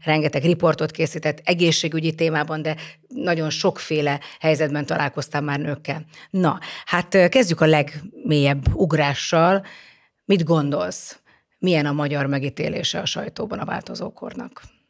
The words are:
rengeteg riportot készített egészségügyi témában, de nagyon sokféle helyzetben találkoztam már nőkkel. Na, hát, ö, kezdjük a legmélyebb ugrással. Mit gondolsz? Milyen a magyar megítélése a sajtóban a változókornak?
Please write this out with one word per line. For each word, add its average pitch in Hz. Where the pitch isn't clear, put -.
rengeteg 151
riportot 160
készített 156
egészségügyi 165
témában, 156
de 151
nagyon 165
sokféle 151
helyzetben 147
találkoztam 147
már 143
nőkkel. 147
Na, 175
hát, 180
ö, 180
kezdjük 180
a 165
legmélyebb 147
ugrással. 165
Mit 190
gondolsz? 156
Milyen 165
a 147
magyar 143
megítélése 139
a -
sajtóban -
a 202
változókornak? -